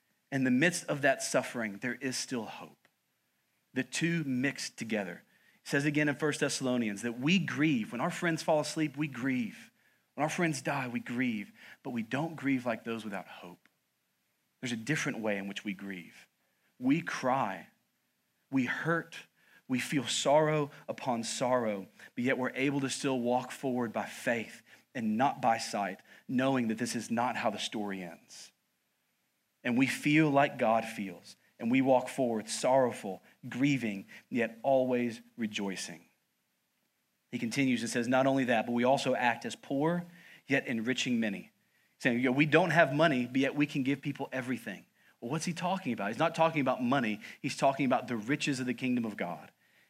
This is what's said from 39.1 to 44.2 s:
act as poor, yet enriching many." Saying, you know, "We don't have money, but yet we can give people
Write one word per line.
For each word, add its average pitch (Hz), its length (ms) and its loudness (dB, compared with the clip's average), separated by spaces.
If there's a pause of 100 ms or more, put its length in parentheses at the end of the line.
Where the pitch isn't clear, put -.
act 117 320 0
as 110 100 -6
poor, 165 520 -2 (400)
yet 135 180 0
enriching 123 540 0
many." 98 320 -4 (480)
Saying, 120 180 2
you 123 80 2
know, 127 60 4
"We 147 160 2
don't 160 240 6
have 151 240 6
money, 147 320 4
but 127 120 -2
yet 135 140 2
we 147 140 2
can 143 160 -2
give 139 180 0
people 135 300 -6